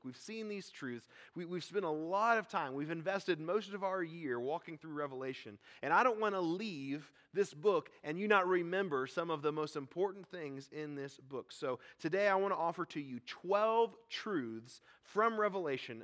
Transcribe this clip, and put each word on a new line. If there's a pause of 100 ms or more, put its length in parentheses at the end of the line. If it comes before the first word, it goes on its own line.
We've
seen
these
truths. (280)
We,
we've
spent
a
lot
of
time.
We've
invested
most
of
our
year
walking
through
Revelation, (240)
and
I
don't
want
to
leave (220)
this
book (120)
and
you
not
remember
some
of
the
most
important
things
in
this
book.
So (200)
today
I
want
to
offer
to
you
twelve (160)
truths (220)
from
Revelation